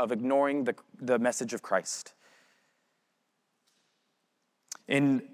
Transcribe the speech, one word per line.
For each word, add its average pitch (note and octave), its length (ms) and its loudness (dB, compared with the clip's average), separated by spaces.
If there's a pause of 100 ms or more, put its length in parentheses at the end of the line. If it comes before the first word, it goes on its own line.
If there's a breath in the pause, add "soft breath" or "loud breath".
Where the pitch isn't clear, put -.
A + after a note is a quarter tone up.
of A#2 100 0
ignoring C#3 540 2
the, A#2 100 -2 (260)
the B2 200 2
message A#2+ 340 -2
of G#2 80 -8
Christ. - 520 -4 (2750)
In C#3 340 2 (120)